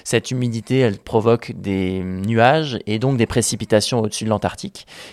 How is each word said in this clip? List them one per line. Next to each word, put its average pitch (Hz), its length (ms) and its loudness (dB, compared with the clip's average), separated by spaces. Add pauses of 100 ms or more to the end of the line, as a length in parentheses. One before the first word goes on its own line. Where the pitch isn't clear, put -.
Cette - 260 -2
humidité, 123 480 -2
elle 110 200 2
provoque 113 560 2
des 95 460 -2
nuages 113 840 2
et 110 140 -2
donc 131 180 2
des 117 80 4
précipitations 113 720 0
au-dessus 107 240 -4
de 110 60 0
l'Antarctique. - 580 -4 (260)